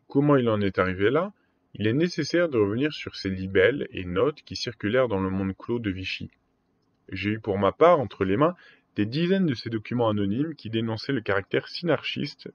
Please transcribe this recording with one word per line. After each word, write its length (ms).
comment 280
il 140
en 100
est 180
arrivé 300
là, 240
il 140
est 80
nécessaire 560
de 80
revenir 340
sur 240
ces 140
libelles 600
et 120
notes 380
qui 140
circulèrent 520
dans 120
le 100
monde 260
clos 220
de 120
Vichy. 400
J'ai 220
eu 100
pour 160
ma 160
part 260
entre 280
les 100
mains 200
des 120
dizaines 400
de 80
ces 160
documents 400
anonymes 440
qui 140
dénonçaient 460
le 80
caractère 440
synarchiste, 880